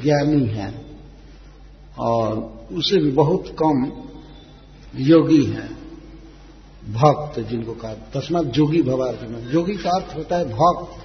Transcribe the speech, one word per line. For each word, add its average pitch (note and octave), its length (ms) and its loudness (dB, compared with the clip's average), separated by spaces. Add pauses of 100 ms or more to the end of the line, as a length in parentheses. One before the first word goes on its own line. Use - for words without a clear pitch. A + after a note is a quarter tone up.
ज्ञानी C#3+ 440 2
हैं G#2 520 -8 (1000)
और A#2 360 0 (380)
उसे F3+ 300 0
भी D3 80 2
बहुत D3 520 2
कम C#3+ 300 2 (1040)
योगी D3 480 6
हैं, A2 340 -6 (1120)
भक्त C#3 480 2
जिनको A2+ 320 -6
कहा, A2 220 -12
तस्मात् C#3 640 -4
योगी D#3 240 4
भवार्जुन। B2 680 -4
योगी E3+ 220 0
का F#3+ 160 -4
अर्थ F#3 260 -2
होता D#3 200 -4
है F3 80 0
भक्त। C#3+ 600 0